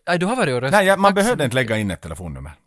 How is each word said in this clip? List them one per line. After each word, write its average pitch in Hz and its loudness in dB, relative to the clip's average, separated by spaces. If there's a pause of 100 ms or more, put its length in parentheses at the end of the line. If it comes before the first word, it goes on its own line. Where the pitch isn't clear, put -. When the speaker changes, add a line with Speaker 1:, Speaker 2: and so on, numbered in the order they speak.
Speaker 1:
Aj, 175 0
du 180 0
har 233 -2
varit 190 0
och 165 0
röstat. 180 2
Speaker 2:
Nej, 190 4
jag, 190 2
man 202 4
Speaker 1:
Tack 196 0
så - 4
Speaker 2:
behövde 214 0
inte 123 -2
Speaker 1:
mycket. 127 0
Speaker 2:
lägga 110 0
in 98 -2
ett 82 -8
telefonnummer. 76 -12 (160)